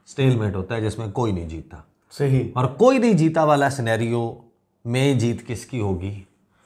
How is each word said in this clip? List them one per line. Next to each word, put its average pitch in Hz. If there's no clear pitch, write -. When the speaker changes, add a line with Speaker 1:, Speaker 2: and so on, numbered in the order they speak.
Speaker 1:
स्टेलमेट 113
होता 95
है 113
जिसमें 107
कोई 117
नहीं 82
जीता। 80
Speaker 2:
सही। 131
Speaker 1:
और 127
कोई 247
नहीं 226
जीता 160
वाला 143
सिनेरियो 117
में 131
जीत 113
किसकी 120
होगी, 98